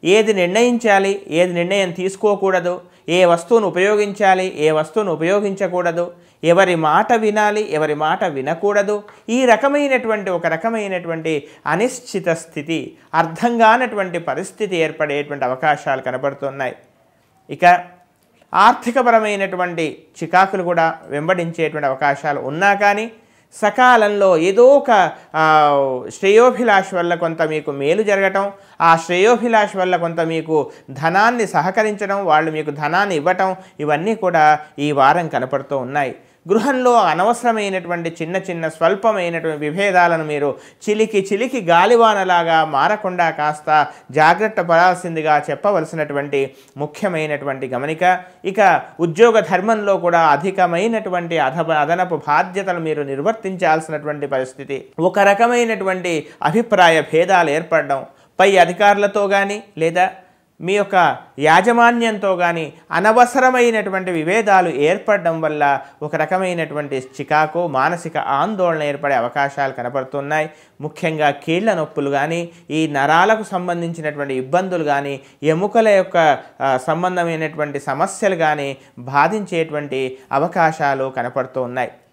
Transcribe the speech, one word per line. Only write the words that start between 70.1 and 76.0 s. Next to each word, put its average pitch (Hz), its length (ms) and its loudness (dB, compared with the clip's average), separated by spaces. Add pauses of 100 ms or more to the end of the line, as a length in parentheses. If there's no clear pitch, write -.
ముఖ్యంగా 151 500 -2
కీళ్ల 170 440 -2
నొప్పులు 151 360 -4
కానీ, 160 380 -4 (220)
ఈ 156 160 0
నరాలకు 160 560 2
సంబంధించినటువంటి 165 920 -6
ఇబ్బందులు 165 500 -2
కానీ, 143 360 -4 (220)
ఎముకల 196 460 2
యొక్క, 180 500 2 (220)